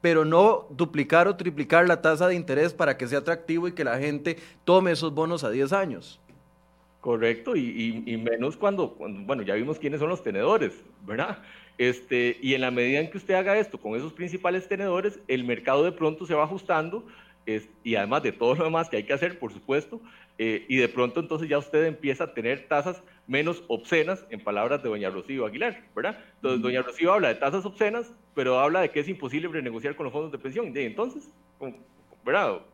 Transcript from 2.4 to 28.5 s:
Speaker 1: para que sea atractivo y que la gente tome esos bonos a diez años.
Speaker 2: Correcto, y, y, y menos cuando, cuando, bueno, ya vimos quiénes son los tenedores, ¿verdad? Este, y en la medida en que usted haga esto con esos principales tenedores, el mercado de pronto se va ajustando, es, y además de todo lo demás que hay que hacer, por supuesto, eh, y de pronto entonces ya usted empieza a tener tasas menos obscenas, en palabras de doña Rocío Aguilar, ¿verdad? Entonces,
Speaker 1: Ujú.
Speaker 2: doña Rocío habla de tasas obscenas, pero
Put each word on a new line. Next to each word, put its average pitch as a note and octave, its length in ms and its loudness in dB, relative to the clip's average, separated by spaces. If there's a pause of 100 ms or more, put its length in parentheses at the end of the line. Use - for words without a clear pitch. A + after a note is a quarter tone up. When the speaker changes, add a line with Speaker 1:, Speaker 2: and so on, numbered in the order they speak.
Speaker 1:
para C#3+ 240 2
que B2+ 100 -6
sea C#3 120 0
atractivo E3+ 480 -2
y F3 60 -6
que E3+ 100 -4
la B2 160 0
gente D3 380 -2 (260)
tome F3+ 300 6
esos D3+ 200 -2
bonos D#3+ 300 -2
a A2+ 80 -2
diez C3+ 220 0
años. E3+ 460 -4 (800)
Speaker 2:
Correcto, A#2+ 540 0
y, A#2 500 -2
y, A#2 80 -4
y A2+ 40 -4
menos A#2 400 -2
cuando, G3 380 0
cuando, G2+ 260 -10
bueno, A2+ 220 -4
ya G2 100 -2
vimos C3 240 -2
quiénes D3 220 -4
son D3+ 100 0
los F3+ 140 -6
tenedores, B2 500 0 (320)
¿verdad? B2+ 320 -4 (400)
Este, B2 640 0
y C3+ 140 2
en C3 60 -2
la B2+ 100 0
medida B2 280 2
en D#3+ 100 -2
que - 80 -12
usted F#3 180 0
haga G3 220 2
esto G#3+ 200 -2
con A2 180 -6
esos D3 160 -6
principales F3+ 560 -4
tenedores, G3 500 -2 (120)
el B2+ 160 0
mercado C3+ 400 2
de F3+ 80 0
pronto D#3 320 -2
se E3 100 -2
va D3+ 80 4
ajustando, E3+ 640 -2 (400)
es, A2 240 -4 (160)
y A2+ 100 0
además G#2+ 280 0
de A2+ 100 0
todo A#2+ 200 2
lo D#3+ 120 0
demás D#3+ 240 0
que - 80 -2
hay G#2+ 60 -2
que C3+ 100 -2
hacer, F3 260 -2
por G#2+ 140 -8
supuesto, D3+ 480 -4 (360)
eh, A2+ 300 -2
y B2+ 80 0
de B2 140 4
pronto B2 320 0
entonces D#3+ 260 -6
ya C#3+ 100 2
usted D3+ 280 2
empieza D3+ 400 -4
a - 80 -12
tener A#2+ 340 -4
tasas D#3 340 -2 (260)
menos D#3 420 -2
obscenas, E3 600 0
en G#2+ 140 -12
palabras A2+ 400 0
de A#2+ 60 -2
doña G#2 200 -2
Rocío A2+ 360 -6
Aguilar, E3 360 -6 (140)
¿verdad? F3 220 -4 (180)
Entonces, B2+ 240 0
Speaker 1:
Ujú. A#2+ 80 -2
Speaker 2:
doña B2+ 140 0
Rocío E3 320 0
habla F3+ 160 4
de A2+ 60 0
tasas E3+ 300 -2
obscenas, A3 460 -2 (240)
pero B2+ 240 2